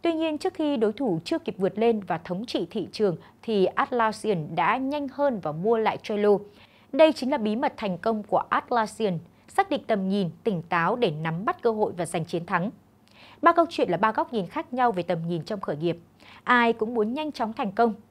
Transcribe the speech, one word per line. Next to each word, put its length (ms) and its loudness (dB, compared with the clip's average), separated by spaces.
Tuy 100 0
nhiên, 260 -2
trước 160 -4
khi 220 0
đối 160 2
thủ 320 -2
chưa 140 -2
kịp 200 -6
vượt 200 0
lên 220 2
và 180 -4
thống 280 -6
trị 240 -4
thị 220 -6
trường, 240 0
thì 220 2
Atlassian 880 0
đã 220 2
nhanh 360 -4
hơn 300 0
và 100 -4
mua 260 2
lại 240 0
Trello. 360 2
Đây 200 8
chính 180 -2
là 80 0
bí 180 0
mật 200 0
thành 220 -4
công 240 -2
của 260 2
Atlassian, 680 0
xác 220 0
định 160 0
tầm 220 0
nhìn, 220 0
tỉnh 180 0
táo 340 0
để 140 2
nắm 340 -4
bắt 180 -4
cơ 80 2
hội 260 0
và 100 -2
giành 180 -4
chiến 220 -4
thắng. 240 -2
Ba 100 8
câu 160 4
chuyện 220 -2
là 60 2
ba 160 2
góc 200 -2
nhìn 140 -2
khác 260 -8
nhau 200 2
về 100 -2
tầm 160 -2
nhìn 140 -2
trong 180 -8
khởi 160 -4
nghiệp. 220 -2
Ai 280 4
cũng 220 -2
muốn 200 0
nhanh 180 -6
chóng 200 -4
thành 200 -4
công. 220 2